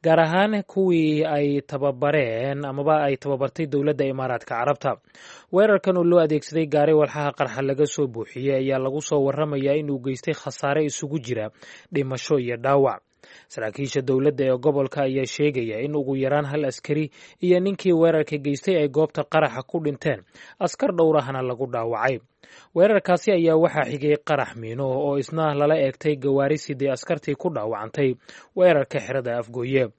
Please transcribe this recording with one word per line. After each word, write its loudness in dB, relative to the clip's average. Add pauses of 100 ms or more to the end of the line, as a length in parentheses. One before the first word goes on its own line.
gaar 4
ahaan 2
kuwii 2
ay 0
tababareen -2
amaba 0 (100)
ay 0
tababartay -4
dowladda 0
Imaaraadka -4
Carabta. 0 (600)
Weerarkan 4
oo 2
loo 6
adeegsaday 0
gaari 4
walxaha 2
qarxa -4
laga 0
soo -2
buuxiyey -4
ayaa -2
lagu -4
soo 0
warramayaa 0
inuu -4
geystay -4
khasaare -4
isugu -6
jira -6 (460)
dhimasho -2
iyo -4
dhaawac. 2 (480)
Saraakiisha -6
dowladda 2
ee 2
gobolka 0
ayaa -2
sheegaya -2
in -4
ugu -2
yaraan 0
hal -4
askari -4 (320)
iyo 4
ninkii 0
weerarka 4
geystay -2
ay 2
goobta 0
qaraxa 0
ku -8
dhinteen, -4 (380)
askar -2
dhowr 6
ahna -2
lagu -4
dhaawacay. -2 (580)
Weerarkaasi 4
ayaa 4
waxaa 2
xigay 0
qarax -2
miino -8
oo -2
isna -2
lala 2
eegtay -2
gawaari 0
sidii -4
askartii -4
ku -4
dhaawacantay -4 (460)
weerarka 4
xerada -4
Afgooye. -2 (140)